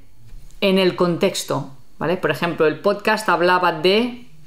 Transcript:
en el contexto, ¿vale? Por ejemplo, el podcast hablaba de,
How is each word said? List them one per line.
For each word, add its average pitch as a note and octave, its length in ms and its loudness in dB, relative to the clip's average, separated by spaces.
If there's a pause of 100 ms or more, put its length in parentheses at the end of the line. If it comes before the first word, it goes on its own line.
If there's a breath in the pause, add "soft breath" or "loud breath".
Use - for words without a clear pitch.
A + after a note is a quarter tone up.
(600)
en F#3+ 180 4
el F3+ 180 2
contexto, E3 760 0 (280)
¿vale? E3+ 200 0
Por D#3 120 0
ejemplo, D#3+ 360 0
el D3+ 140 0
podcast G#3 500 0
hablaba F3 420 4
de, G3 540 2 (200)